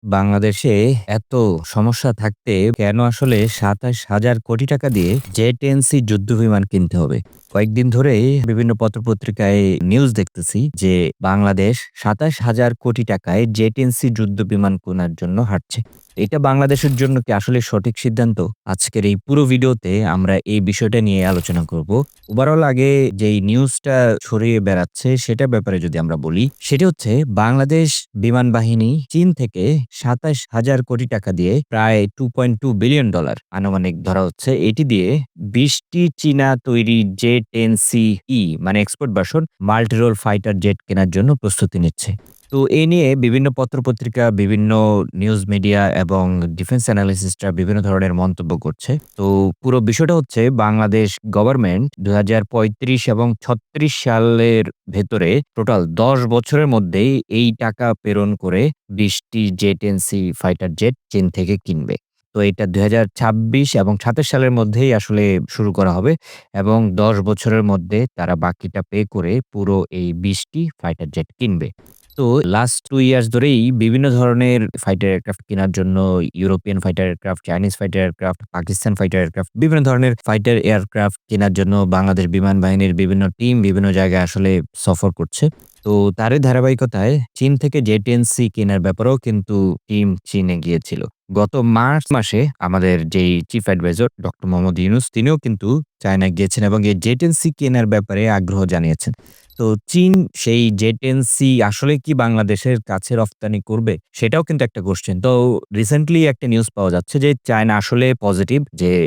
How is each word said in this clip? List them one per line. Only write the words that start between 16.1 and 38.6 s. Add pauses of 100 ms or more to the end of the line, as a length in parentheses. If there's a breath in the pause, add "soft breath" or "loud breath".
এটা (100)
বাংলাদেশের
জন্য (100)
কি
আসলে (100)
সঠিক
সিদ্ধান্ত? (340)
আজকের
এই (100)
পুরো
ভিডিওতে (220)
আমরা (180)
এই (100)
বিষয়টা
নিয়ে (100)
আলোচনা (100)
করব। (420)
Overall (100)
আগে (300)
যেই (120)
নিউজটা (300)
ছড়িয়ে (100)
বেড়াচ্ছে (160)
সেটার
ব্যাপারে
যদি
আমরা
বলি, (240)
সেটি
হচ্ছে (300)
বাংলাদেশ (360)
বিমান
বাহিনী (240)
চীন (120)
থেকে (380)
সাতাশ (180)
হাজার (100)
কোটি
টাকা (100)
দিয়ে (180)
প্রায় (180)
টু (120)
পয়েন্ট
টু (140)
বিলিয়ন
ডলার (200)
আনুমানিক (120)
ধরা
হচ্ছে, (200)
এটি
দিয়ে (480)
বিশটি (180)
চীনা (200)
তৈরি (240)
জে (200)
টেন (160)
সি (360)
ই (240)